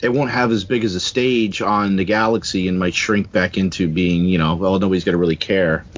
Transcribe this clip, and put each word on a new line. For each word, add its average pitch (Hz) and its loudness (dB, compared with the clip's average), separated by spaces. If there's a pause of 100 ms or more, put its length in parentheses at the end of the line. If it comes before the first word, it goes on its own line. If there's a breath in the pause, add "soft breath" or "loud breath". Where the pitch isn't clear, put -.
it 120 0
won't 131 0
have 123 0
as 104 0
big 113 -2
as 95 -2
a 90 -4
stage 120 0
on 101 0
the 95 0
galaxy 107 0
and 92 0
might 90 0
shrink - -2
back 92 0
into 92 0
being, 87 2
you 92 2
know, 80 2
well, 95 0
nobody's 95 0
gonna 87 0
really 85 2
care 85 0 (140)